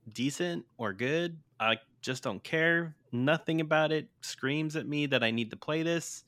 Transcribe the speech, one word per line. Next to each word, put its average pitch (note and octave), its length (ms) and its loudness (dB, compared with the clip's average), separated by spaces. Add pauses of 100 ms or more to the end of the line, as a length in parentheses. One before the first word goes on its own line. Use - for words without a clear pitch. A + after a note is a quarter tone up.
(120)
decent D3 540 -2 (120)
or G#2+ 160 -2
good. D#3 460 -2 (200)
I A2+ 180 2 (240)
just B2+ 220 -4
don't G#2 200 -4
care E3 520 2 (160)
nothing D#3 500 2
about D#3 300 4
it. D#3 180 -2 (120)
Screams D3+ 540 -2
at D3+ 120 -4
me D3 200 0
that B2+ 160 4
I A2+ 80 4
need A2+ 200 -2
to - 60 -12
play D#3+ 260 -2
this. E3+ 440 -2